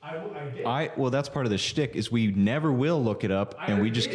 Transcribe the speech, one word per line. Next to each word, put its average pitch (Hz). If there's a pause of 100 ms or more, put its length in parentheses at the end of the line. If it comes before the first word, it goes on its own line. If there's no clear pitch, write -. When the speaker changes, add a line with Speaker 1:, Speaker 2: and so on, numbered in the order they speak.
Speaker 1:
I, 160
I 143
did. 120
Speaker 2:
I, 143
well, 131
that's 139
part 139
of 110
the 98
shtick -
is 107
we 113
never 113
will 143
look 110
it 98
up, 98
Speaker 1:
I -
Speaker 2:
and 104
we 101
Speaker 1:
already 110
Speaker 2:
just 117
Speaker 1:
did. -